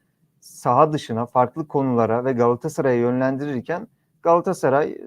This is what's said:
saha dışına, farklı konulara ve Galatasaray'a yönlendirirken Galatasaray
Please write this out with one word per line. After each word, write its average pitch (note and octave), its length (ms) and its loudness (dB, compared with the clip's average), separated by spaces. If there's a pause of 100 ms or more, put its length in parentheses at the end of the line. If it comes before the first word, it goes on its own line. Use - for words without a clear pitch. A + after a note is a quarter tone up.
(400)
saha C#3+ 520 2
dışına, A#2+ 340 -4
farklı D3+ 420 0
konulara A#2+ 560 0
ve C3+ 80 -2
Galatasaray'a A#2+ 680 0
yönlendirirken C3 880 -4 (340)
Galatasaray E3 840 0